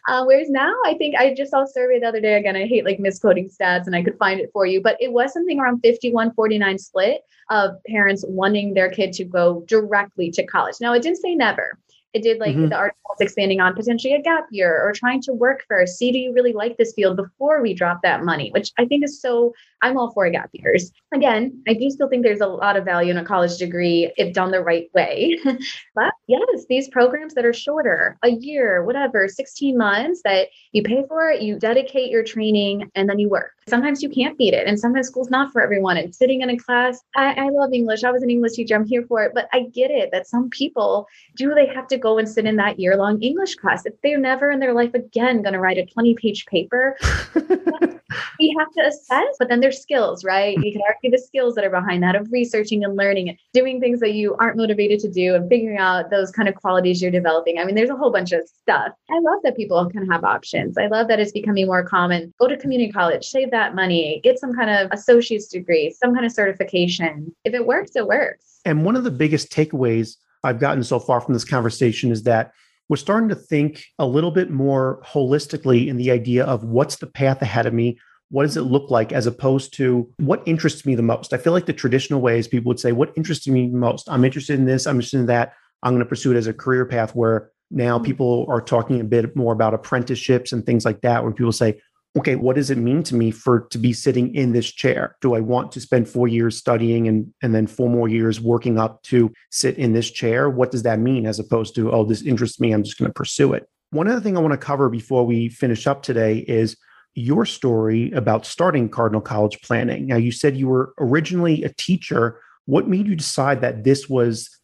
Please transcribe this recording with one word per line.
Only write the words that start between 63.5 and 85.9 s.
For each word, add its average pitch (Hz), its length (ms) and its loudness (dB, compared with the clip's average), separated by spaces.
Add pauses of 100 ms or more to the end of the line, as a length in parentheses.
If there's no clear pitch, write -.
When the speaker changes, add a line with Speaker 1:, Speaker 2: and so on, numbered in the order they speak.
Speaker 1:
that 220 220 0
money, 170 500 0
get 254 140 4
some 254 160 -8
kind 226 160 0
of 196 220 2
associate's 226 560 2
degree, 170 420 0
some 247 240 0
kind 240 120 0
of 233 60 -4
certification. 175 1000 -2 (100)
If 226 100 -2
it 240 120 -2
works, 349 280 0
it 214 120 -2
works. - 580 -4
Speaker 2:
And 156 200 2
one 220 120 2
of 247 80 -2
the 226 60 -2
biggest 147 420 0
takeaways 127 640 0 (280)
I've 123 160 0
gotten 139 220 2
so 123 160 0
far 120 220 0
from 131 140 0
this 113 100 -2
conversation 120 640 0
is 110 140 -2
that 117 280 2 (360)
we're 147 80 0
starting 220 320 0
to 196 60 0
think 151 500 -2 (140)
a 143 80 0
little 156 260 0
bit 180 180 0
more 135 560 0
holistically 135 800 2
in 135 100 -4
the 123 140 0
idea 123 340 2
of 117 200 -2
what's 120 320 0
the 156 100 -14
path 135 340 0
ahead 113 240 -2
of 117 80 0
me? 117 260 0 (320)
What 135 140 0
does 143 120 -2
it 151 60 -2
look 135 280 0
like, 113 220 2
as 117 140 -2
opposed 135 480 -2
to 123 420 0
what - 300 0
interests 160 380 0
me 135 100 0
the 117 80 0
most? 117 300 -2
I 127 60 -2
feel 165 140 2
like 180 140 0
the 156 60 -4
traditional 131 480 0
ways 117 280 2
people 123 220 -2
would - 100 2
say, 120 120 0
"What 131 240 -2
interests 160 300 -6
me 127 240 2
the 123 60 -4
most? 120 340 -2
I'm 127 140 2
interested 135 340 -2
in 135 60 2
this, 131 220 0
I'm 139 100 0
interested 127 240 -2
in 120 60 0
that. 120 260 0 (300)
I'm 127 120 0